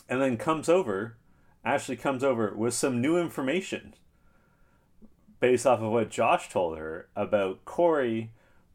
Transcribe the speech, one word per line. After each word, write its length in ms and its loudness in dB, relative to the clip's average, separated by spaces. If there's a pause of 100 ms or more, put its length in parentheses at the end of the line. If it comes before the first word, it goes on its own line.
And 120 0
then 140 2
comes 320 -2
over, 480 0 (480)
Ashley 320 -2
comes 280 -2
over 300 2
with 200 0
some 260 0
new 180 2
information 760 -4 (1500)
based 260 4
off 140 4
of 120 -2
what 180 0
Josh 400 0
told 280 -2
her 380 -10
about 500 0
Corey 640 0 (440)